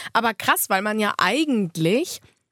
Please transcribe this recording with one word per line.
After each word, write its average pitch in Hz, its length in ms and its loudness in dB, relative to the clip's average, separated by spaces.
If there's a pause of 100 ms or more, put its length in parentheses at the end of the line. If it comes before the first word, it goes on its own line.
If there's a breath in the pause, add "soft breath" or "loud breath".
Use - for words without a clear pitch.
(120 loud breath)
Aber 226 220 0
krass, - 340 0
weil 190 140 0
man 214 180 -2
ja 208 160 0
eigentlich 214 1040 0 (320 soft breath)